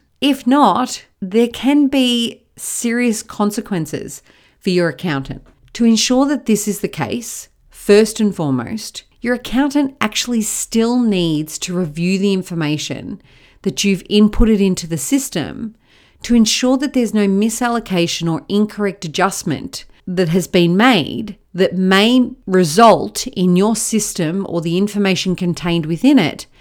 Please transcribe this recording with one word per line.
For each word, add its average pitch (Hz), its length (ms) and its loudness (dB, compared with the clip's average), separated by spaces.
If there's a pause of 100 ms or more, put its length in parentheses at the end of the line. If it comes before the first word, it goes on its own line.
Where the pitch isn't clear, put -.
(220)
If 269 240 0
not, 247 600 2 (140)
there 214 280 0
can 277 400 2
be 247 560 0 (120)
serious 233 680 -2
consequences - 1000 -4 (380)
for 196 100 -4
your 175 200 2
accountant. 139 560 -6 (280)
To 233 120 0
ensure 247 420 4
that 294 180 -2
this 208 220 0
is 202 140 -4
the 196 60 -2
case, - 640 -8 (200)
first 214 500 2
and 208 140 0
foremost, 143 720 -4 (180)
your 247 140 -2
accountant 269 640 0
actually 226 420 -2
still 226 580 0
needs 170 600 0
to 175 180 -6
review 180 420 -2
the 196 140 2
information 160 880 -4 (420)
that - 200 -4
you've 196 200 0
inputted 208 580 4
into 185 240 0
the 160 120 -6
system 214 800 -4 (460)
to 240 140 0
ensure 247 420 2
that 269 160 -4
there's 233 200 0
no 208 140 2
misallocation 196 1040 0
or - 160 -4
incorrect 208 580 -2
adjustment 165 800 -4 (200)
that 180 240 0
has 175 180 0
been 175 300 2
made 208 600 0 (160)
that 180 220 0
may 214 560 2 (140)
result 185 800 4
in 180 280 0
your 214 200 2
system 196 760 -4
or 165 120 -4
the 170 160 -2
information 196 580 0
contained 170 500 -2
within 240 340 4
it - 260 -2 (160)